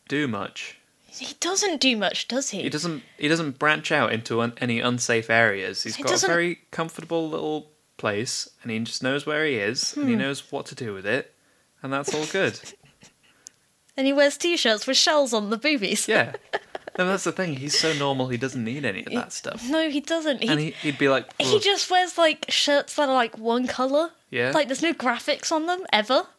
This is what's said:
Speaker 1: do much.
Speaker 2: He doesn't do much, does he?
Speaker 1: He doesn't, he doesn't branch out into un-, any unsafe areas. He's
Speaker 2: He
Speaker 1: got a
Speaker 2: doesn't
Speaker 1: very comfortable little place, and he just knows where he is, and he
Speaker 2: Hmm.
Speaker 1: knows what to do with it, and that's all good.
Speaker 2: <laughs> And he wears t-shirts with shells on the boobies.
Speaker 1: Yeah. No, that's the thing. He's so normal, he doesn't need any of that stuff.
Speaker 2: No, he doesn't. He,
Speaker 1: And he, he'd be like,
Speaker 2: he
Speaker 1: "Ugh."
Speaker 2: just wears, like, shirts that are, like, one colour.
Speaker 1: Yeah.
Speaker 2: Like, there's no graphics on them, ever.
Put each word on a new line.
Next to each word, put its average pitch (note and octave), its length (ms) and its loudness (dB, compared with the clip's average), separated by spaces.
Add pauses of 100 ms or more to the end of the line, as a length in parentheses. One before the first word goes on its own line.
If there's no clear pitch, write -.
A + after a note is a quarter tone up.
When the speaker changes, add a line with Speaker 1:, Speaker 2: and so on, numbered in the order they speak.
Speaker 1:
do C#3+ 200 0
much. - 500 -8 (300)
Speaker 2:
He - 320 -12
doesn't F#4+ 420 0
do B3+ 160 4
much, - 300 -2
does C4+ 240 -2
he? F#3+ 100 -6
Speaker 1:
He - 80 -2
doesn't, D3+ 320 -4 (160)
he D3+ 100 0
doesn't D#3 300 0
branch D3+ 340 2
out B2+ 220 4
into A2+ 280 0
un-, A#2 180 0
any A#2+ 220 0
unsafe A#2+ 500 0
areas. G2 500 2
He's A2 140 -6
Speaker 2:
He - 80 -8
Speaker 1:
got C3 60 0
a - 40 4
Speaker 2:
doesn't - 160 2
Speaker 1:
very E3+ 300 0 (100)
comfortable E3 580 -4
little D#3 440 -4 (260)
place, A2 520 -4 (120)
and A#2+ 100 -8
he A2 80 -2
just - 220 -6
knows C3+ 240 -2
where D3+ 200 0
he C#3+ 100 0
is, A2 420 -2
and C#4+ 120 -2
he A#3+ 40 4
Speaker 2:
Hmm. A2+ 60 2
Speaker 1:
knows C#3 320 -4
what C#3 160 -6
to - 80 -14
do A2+ 180 -8
with F#2+ 140 -10
it, A#2 260 -2 (480)
and C3+ 100 -8
that's C#3+ 220 -2
all D3+ 140 -2
good. D#3+ 380 0
Speaker 2:
<laughs> - 40 -16 (1300)
And C4+ 100 2
he C#4 60 4
wears C#4+ 240 6
t-shirts A#3+ 500 2
with C4 80 2
shells C#4+ 380 4
on G#3 160 0
the A3 80 -2
boobies. G#3+ 500 0
Speaker 1:
Yeah. F#3 240 4 (680)
No, F3+ 80 4
that's F#3 200 0
the E3 80 0
thing. E3+ 240 -2
He's C#3+ 200 -2
so D#3+ 140 4
normal, C#3 380 0
he B2 80 0
doesn't B2+ 260 -4
need C3 220 -4
any G2 200 -2
of - 60 -12
that - 220 -6
stuff. - 340 -8
Speaker 2:
No, D#4+ 220 2
he C#4+ 100 -2
doesn't. D#4 420 -2
He, A3+ 60 0
Speaker 1:
And A#3 100 4
he, D#3 140 -2 (100)
he'd C#3+ 160 -2
be C#3+ 120 4
like, B2+ 160 2 (120)
Speaker 2:
he - 200 2
Speaker 1:
"Ugh." - 40 0
Speaker 2:
just F#4+ 300 0
wears, F4+ 260 2
like, D#4+ 300 4
shirts - 480 2
that D4 140 2
are, C4 60 2
like, B3 220 2
one A#3 300 0
colour. C#4 440 0 (180)
Speaker 1:
Yeah. B2 220 0
Speaker 2:
Like, D4+ 180 2
there's C4 120 -4
no D#4+ 120 2
graphics - 580 -2
on D#4+ 140 0
them, F4+ 160 -2 (100)
ever. B3 320 4 (160)